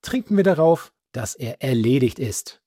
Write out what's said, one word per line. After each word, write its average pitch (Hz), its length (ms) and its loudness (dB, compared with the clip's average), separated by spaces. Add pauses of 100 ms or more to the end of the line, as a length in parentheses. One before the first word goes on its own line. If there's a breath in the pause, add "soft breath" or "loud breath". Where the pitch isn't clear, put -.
trinken 214 360 -4
wir 190 80 2
darauf, 165 480 2 (180)
dass 117 240 -10
er 117 260 -10
erledigt 123 560 2
ist - 500 -10